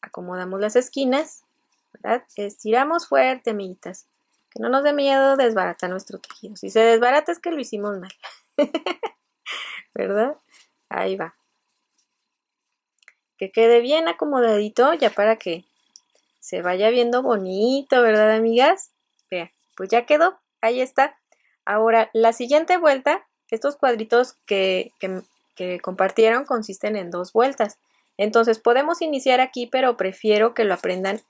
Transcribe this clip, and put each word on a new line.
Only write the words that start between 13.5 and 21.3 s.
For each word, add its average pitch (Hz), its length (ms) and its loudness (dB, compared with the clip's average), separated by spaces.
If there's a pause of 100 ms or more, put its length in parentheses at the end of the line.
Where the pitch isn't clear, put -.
quede 233 300 6
bien 302 280 0
acomodadito 247 840 0
ya 285 160 0
para 220 260 0
que 175 280 -10 (760)
se 180 220 -10
vaya 185 280 0
viendo 240 320 0
bonito, 240 800 0
¿verdad, 214 320 4
amigas? 233 560 2 (400)
Vean, 175 200 -8 (260)
pues 190 140 -8
ya 240 160 2
quedó. 320 320 2 (220)
Ahí 240 200 0
está. 262 380 0 (460)